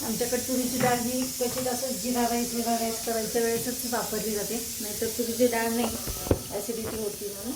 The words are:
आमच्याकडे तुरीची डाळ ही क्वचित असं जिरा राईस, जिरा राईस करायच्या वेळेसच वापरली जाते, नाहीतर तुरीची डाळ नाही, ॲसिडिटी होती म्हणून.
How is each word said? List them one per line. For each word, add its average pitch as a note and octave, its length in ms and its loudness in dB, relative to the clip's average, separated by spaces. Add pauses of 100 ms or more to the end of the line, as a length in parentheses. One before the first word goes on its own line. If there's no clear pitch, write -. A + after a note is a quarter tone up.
आमच्याकडे A#3+ 440 0
तुरीची B3+ 300 0
डाळ B3 180 6
ही B3 260 0
क्वचित B3+ 460 0
असं B3+ 200 -2
जिरा A#3+ 340 0
राईस, A#3+ 300 2
जिरा A#3 240 2
राईस A3+ 300 0
करायच्या A3+ 360 0
वेळेसच A#3 520 0
वापरली G#3+ 380 0
जाते, G#3 360 -2 (140)
नाहीतर G#3 260 -2
तुरीची A3+ 400 2
डाळ A#3 220 2
नाही, A3+ 280 0 (560)
ॲसिडिटी A3 440 -4
होती G#3 300 -4
म्हणून. G3+ 280 -6